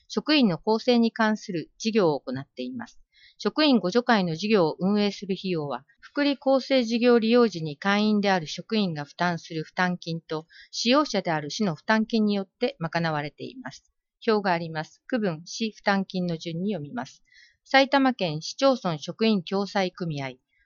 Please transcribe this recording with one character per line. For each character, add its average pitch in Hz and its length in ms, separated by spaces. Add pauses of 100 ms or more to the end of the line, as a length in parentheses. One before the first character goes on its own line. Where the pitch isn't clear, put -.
職 294 300
員 262 100
の 165 120
構 220 200
成 240 200
に 233 120
関 214 260
す - 160
る 160 260
事 220 140
業 196 180
を 143 100
行 131 180
っ 139 80
て - 160
い 127 100
ま - 140
す。 - 140 (380)
職 254 260
員 262 160
互 180 120
助 240 120
会 214 200
の 165 100
事 185 140
業 202 180
を 151 120
運 202 240
営 202 80
す 196 160
る 190 120
費 190 140
用 151 160
は、 127 160 (160)
福 - 240
利 285 80
厚 269 280
生 254 240
事 226 140
業 240 200
利 220 120
用 240 180
時 170 140
に 151 140
会 202 260
員 214 180
で 202 100
あ 185 80
る 156 80
職 - 300
員 196 160
が 147 120
負 - 120
担 175 220
す - 160
る 156 80
負 - 120
担 180 220
金 165 240
と、 160 260 (240)
使 - 200
用 294 140
者 196 180
で 175 80
あ 156 100
る 147 100
市 214 140
の 175 100
負 - 100
担 220 200
金 220 200
に 208 100
よ 196 80
っ 190 40
て - 320
賄 165 340
わ 147 100
れ 147 80
て - 140
い 123 120
ま 131 160
す。 - 180 (360)
表 214 160
が 190 100
あ 170 60
り 170 120
ま 156 140
す。 - 220
区 262 120
分、 175 260
市 220 260
負 - 120
担 196 220
金 180 220
の 170 100
順 165 260
に 208 100
読 165 100
み 143 100
ま 127 140
す。 - 160 (420)
埼 269 240
玉 262 260
県 156 280
市 - 140
町 269 180
村 175 240
職 175 280
員 208 160
共 196 240
済 190 260
組 156 300
合、 131 100 (340)